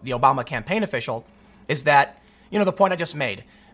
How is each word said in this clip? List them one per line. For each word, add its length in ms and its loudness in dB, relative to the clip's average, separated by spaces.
the 100 -8
Obama 320 2
campaign 380 -4
official, 440 -6
is 160 -2
that, 360 4
you 80 -4
know, 80 2
the 80 0
point 200 2
I 20 -4
just 200 -4
made, 280 -4